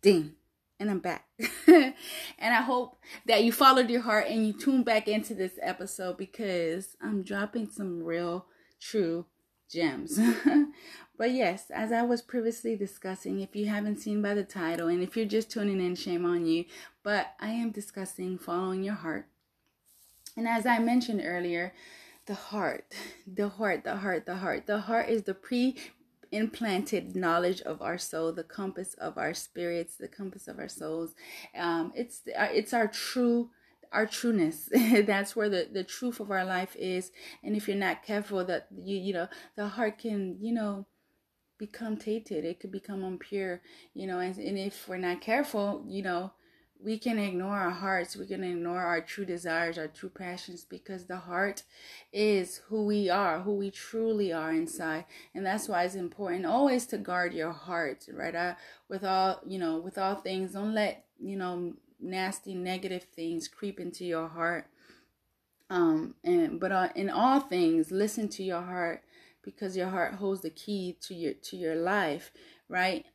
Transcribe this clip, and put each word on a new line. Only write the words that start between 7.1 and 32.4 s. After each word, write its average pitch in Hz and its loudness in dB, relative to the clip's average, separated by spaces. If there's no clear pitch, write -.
dropping 208 -4
some 175 -6
real, 170 -2
true 170 0
gems. 165 0
<laughs> - 2
But 240 2
yes, 202 0
as 220 -2
I 233 4
was 240 2
previously 226 -2
discussing, 190 -6
if 190 -8
you 208 0
haven't 208 0
seen 208 -2
by 202 2
the 202 2
title, 170 -2
and 175 4
if 185 -2
you're 226 2
just 214 0
tuning 202 0
in, 180 0
shame 175 -2
on 175 2
you, 165 2
but 208 0
I 208 -4
am 233 -2
discussing 190 -6
following 185 -2
your 202 -2
heart. 160 -6
And 233 -2
as 233 2
I 240 6
mentioned 233 2
earlier, 175 -2
the 202 -4
heart, - -4
the 202 -2
heart, 196 0
the 214 -4
heart, 190 -2
the 180 -6
heart. 180 -4
The 208 0
heart 226 0
is 226 2
the 196 -4
pre-, 254 0
implanted 214 -2
knowledge 180 2
of - -6
our 170 -4
soul, 165 -2
the 165 -6
compass 190 -8
of - -8
our 165 -2
spirits, 170 -6
the - -12
compass 190 -12
of - -12
our 170 -8
souls. 160 -8
Um, 170 -2
it's, - -8
uh, 208 2